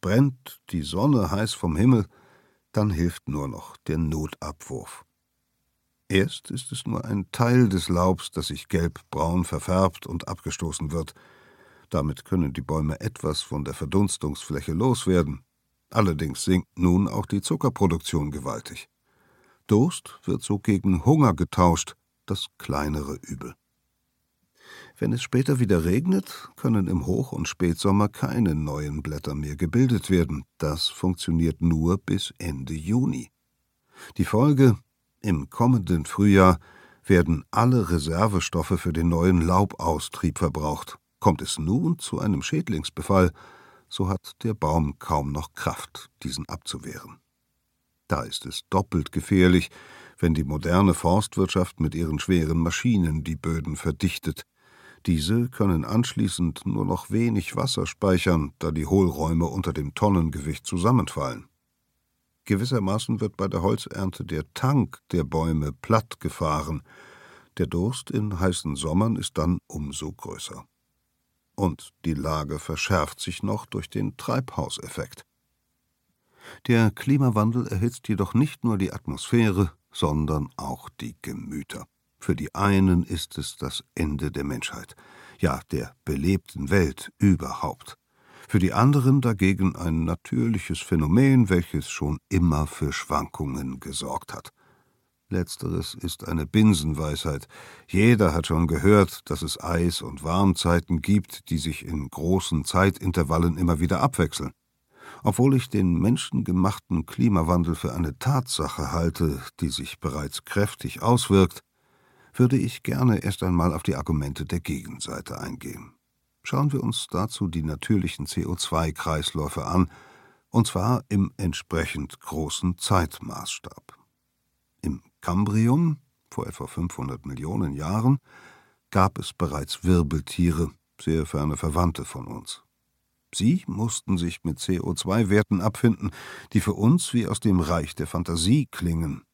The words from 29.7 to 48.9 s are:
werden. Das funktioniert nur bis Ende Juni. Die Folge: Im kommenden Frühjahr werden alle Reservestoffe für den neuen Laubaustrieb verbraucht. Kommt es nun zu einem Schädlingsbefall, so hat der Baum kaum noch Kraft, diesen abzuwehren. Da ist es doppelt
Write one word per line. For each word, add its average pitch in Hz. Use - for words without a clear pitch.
werden. 80
Das 76
funktioniert 82
nur 85
bis -
Ende 69
Juni. 92
Die 92
Folge: 131
Im 71
kommenden 92
Frühjahr 98
werden 85
alle 117
Reservestoffe 85
für 85
den 82
neuen 85
Laubaustrieb 82
verbraucht. 76
Kommt 90
es -
nun 131
zu -
einem 92
Schädlingsbefall, 90
so 95
hat 95
der 113
Baum 78
kaum 71
noch 76
Kraft, -
diesen 73
abzuwehren. -
Da 69
ist 58
es -
doppelt 92